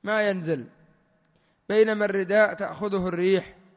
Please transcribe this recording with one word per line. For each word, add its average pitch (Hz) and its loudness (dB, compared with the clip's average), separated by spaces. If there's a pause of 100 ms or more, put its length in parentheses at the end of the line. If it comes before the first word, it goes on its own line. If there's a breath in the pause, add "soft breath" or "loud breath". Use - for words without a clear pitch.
ما 208 -2
ينزل، 165 -4 (1000)
بينما 214 2
الرداء 196 2
تأخذه 185 -4
الريح 180 0 (200)